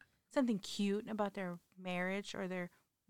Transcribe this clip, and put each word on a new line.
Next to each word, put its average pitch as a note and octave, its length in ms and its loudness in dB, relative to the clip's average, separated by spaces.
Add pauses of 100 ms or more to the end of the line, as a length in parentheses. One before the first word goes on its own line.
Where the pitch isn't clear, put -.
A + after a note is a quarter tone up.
(340)
something A#3+ 260 4
cute G3+ 480 0
about G#3 280 0
their F3+ 240 -4 (200)
marriage F#3 540 -2
or G3 140 -2
their F3+ 240 -4 (380)